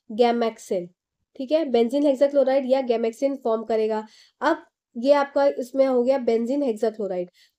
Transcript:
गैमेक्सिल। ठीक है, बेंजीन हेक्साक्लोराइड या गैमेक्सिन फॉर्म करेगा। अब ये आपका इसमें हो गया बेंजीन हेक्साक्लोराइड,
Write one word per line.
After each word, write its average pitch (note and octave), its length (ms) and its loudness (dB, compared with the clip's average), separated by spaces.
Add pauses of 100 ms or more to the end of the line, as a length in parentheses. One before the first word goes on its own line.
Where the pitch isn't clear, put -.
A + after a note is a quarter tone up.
(120)
गैमेक्सिल। A3+ 760 -2 (500)
ठीक C4 140 -10
है, D#4 140 2
बेंजीन A#3+ 400 2
हेक्साक्लोराइड C#4 600 2
या C4 140 2
गैमेक्सिन A#3+ 540 -2
फॉर्म A3+ 280 -2
करेगा। A3 420 -2 (360)
अब D#4 220 0 (320)
ये B3+ 180 2
आपका C#4 340 2
इसमें C4+ 380 0
हो B3+ 180 2
गया C4 140 2
बेंजीन A#3 460 0
हेक्साक्लोराइड, G#3+ 640 -4 (300)